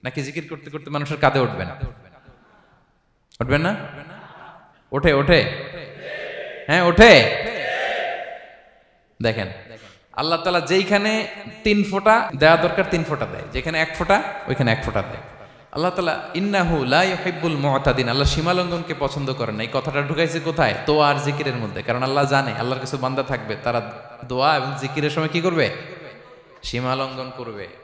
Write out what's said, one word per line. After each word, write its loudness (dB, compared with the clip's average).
নাকি -6
জিকির -8
করতে -14
করতে -12
মানুষের -4
কাঁধে 4
উঠবেন? 0
উঠবেন 0
না? 0
ওঠে, 4
ওঠে? 6
হ্যাঁ, 4
ওঠে। 10
দেখেন, -2
আল্লাহ -2
তাআলা 0
যেইখানে 2
তিন 4
ফোঁটা 4
দেয়া 8
দরকার 2
তিন 0
ফোঁটা -4
দেয়, -10
যেখানে -4
এক -2
ফোঁটা 2
ওইখানে 2
এক -2
ফোঁটা -2
দেয়। -10
আল্লাহ -2
তাআলা, -2
"ইন্নাহু 0
লা 4
ইউহিব্বুল -2
মু'তাদিন", 2
আল্লাহ 2
সীমা 0
লঙ্ঘনকে -2
পছন্দ -4
করেন -4
না। -4
এই -4
কথাটা -2
ঢুকাইছে -2
কোথায়? 2
দোয়া 4
আর 4
জিকিরের -2
মধ্যে। -8
কারণ -2
আল্লাহ 2
জানে, 0
আল্লাহর -4
কিছু -6
বান্দা -2
থাকবে, -6
তারা -2
দোয়া 2
এবং -2
জিকিরের -2
সময় -2
কি -2
করবে? 2
সীমা -4
লঙ্ঘন -6
করবে। -12